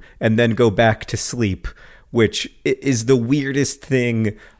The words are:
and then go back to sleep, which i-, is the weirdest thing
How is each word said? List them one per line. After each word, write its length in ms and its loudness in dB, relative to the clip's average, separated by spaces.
and 180 0
then 140 2
go 180 2
back 360 0
to 120 -8
sleep, 500 -4
which 340 0
i-, 160 -2
is 260 -2
the 100 4
weirdest 640 -2
thing 560 -2